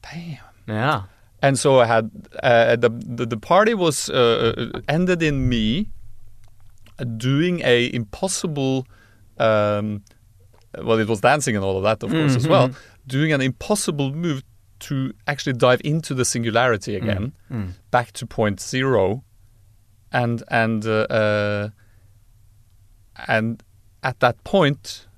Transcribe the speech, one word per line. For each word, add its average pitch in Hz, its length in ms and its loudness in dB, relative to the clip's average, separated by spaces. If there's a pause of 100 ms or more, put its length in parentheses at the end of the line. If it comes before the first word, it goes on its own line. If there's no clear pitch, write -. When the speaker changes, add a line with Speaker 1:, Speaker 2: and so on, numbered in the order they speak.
Speaker 1:
"Damn." 165 360 -14 (280)
Speaker 2:
Yeah. 110 360 -2 (400)
Speaker 1:
And 135 160 4
so 135 220 6
I 120 40 8
had, 113 260 2 (320)
uh, 120 340 6
the, 120 120 2
the, 120 380 -4
the 117 100 -4
party 208 380 2
was, 175 340 0
uh, 117 680 2
uh, - 140 -6
ended 175 340 0
in 139 240 0
me, 120 420 0 (1080)
uh, 131 60 -8
doing 135 580 -2
a 123 300 2
impossible, 135 920 -4 (500)
um, 104 680 0 (800)
well, 113 160 2
it 110 80 0
was 107 140 -2
dancing 131 340 2
and 98 80 -2
all 95 140 -2
of 95 60 -2
that, 107 200 0
of - 100 -6
course, 151 220 2
as 127 140 0
well, 156 200 4
Speaker 2:
Mm-hmm. 127 100 -10 (300)
Speaker 1:
doing 147 260 0
an 135 80 0
impossible 143 680 -2
move 151 320 -4 (460)
to 135 240 -4 (140)
actually 139 260 -4
dive 123 320 4
into 151 300 -2
the 127 100 0
singularity 117 720 0
Speaker 2:
Mm. 92 80 -4
Speaker 1:
again, 101 300 -4 (200)
Speaker 2:
Mm. 104 160 -6 (220)
Speaker 1:
back 120 220 0
to - 140 -12
point 104 320 -2
zero, 127 640 0 (920)
and, 117 360 -2
and, 113 380 0
uh, 110 240 0
uh, 104 580 0 (1600)
and 113 340 -2 (400)
at 135 180 -4
that 120 240 2
point - 600 0 (120)